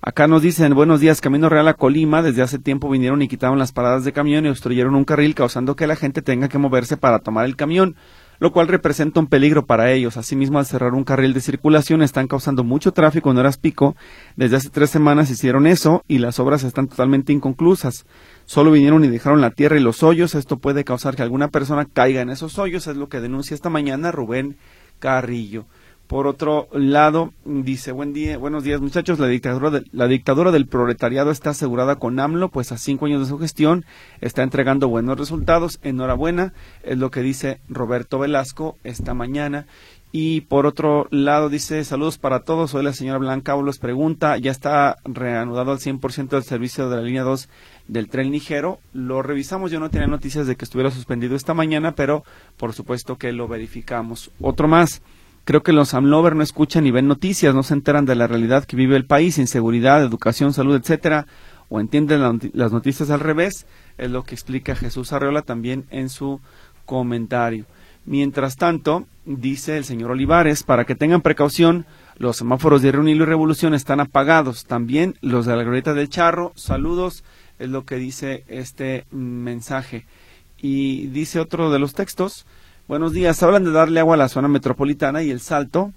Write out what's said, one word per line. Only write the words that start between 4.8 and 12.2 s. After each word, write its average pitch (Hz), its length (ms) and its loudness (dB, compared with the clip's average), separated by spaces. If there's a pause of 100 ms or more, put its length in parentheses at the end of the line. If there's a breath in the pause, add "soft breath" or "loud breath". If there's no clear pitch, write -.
un 139 80 4
carril, 147 320 2
causando 127 400 0
que 160 100 0
la 151 80 2
gente 135 280 -4
tenga 131 260 0
que 143 100 -2
moverse 131 380 0
para 120 240 2
tomar 110 240 -2
el 131 100 -4
camión, 160 400 0 (460 soft breath)
lo 175 100 2
cual 170 160 2
representa 160 540 0
un 156 80 0
peligro 147 360 4
para 120 280 4
ellos. 123 240 0
Asimismo, 135 420 -2
al 139 80 0
cerrar 123 280 -2
un 135 100 0
carril 135 300 2
de 131 60 0
circulación, 156 600 2
están 131 240 0